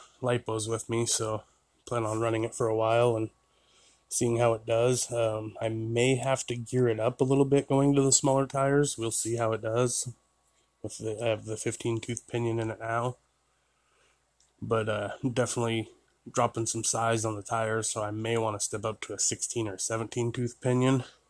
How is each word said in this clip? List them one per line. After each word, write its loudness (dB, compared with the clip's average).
lipos -2
with -4
me, 0
so -2
plan -2
on -2
running 0
it -4
for 0
a 0
while 4
and -4
seeing 0
how 4
it -4
does. 2
Um, -2
I -2
may 2
have -2
to -6
gear 0
it 0
up 0
a 4
little 6
bit 2
going 4
to 6
the 4
smaller 4
tires. 2
We'll -4
see -2
how 0
it -4
does. 0
With -10
the, -6
I 0
have -2
the -6
fifteen -4
tooth -8
pinion -2
in -4
it -8
now. -2
But, 0
uh, -4
definitely -2
dropping 0
some -4
size 0
on -2
the -8
tires, -2
so -4
I -4
may -2
wanna -2
step -4
up -6
to -10
a -8
sixteen -2
or -6
seventeen -4
tooth -4
pinion. 2